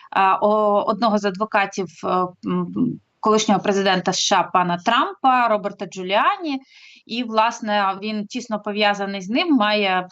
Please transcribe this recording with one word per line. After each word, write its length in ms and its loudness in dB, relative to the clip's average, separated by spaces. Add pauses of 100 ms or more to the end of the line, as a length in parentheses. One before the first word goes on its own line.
(180)
е, 240 4
о-, 460 4
одного 300 2
з 80 -2
адвокатів, 640 -2 (160)
е, 40 -4 (380)
м, 540 -2 (200)
колишнього 420 2
президента 500 0
С 80 -2
Ш 200 2
А 40 2
пана 420 0
Трампа, 640 2
Роберта 380 -4
Джуліані. 760 -2 (460)
І, 180 -6
власне, 800 0
він 220 -4
тісно 340 -6
пов'язаний 600 -2
з 80 -10
ним, 260 2
має, 560 2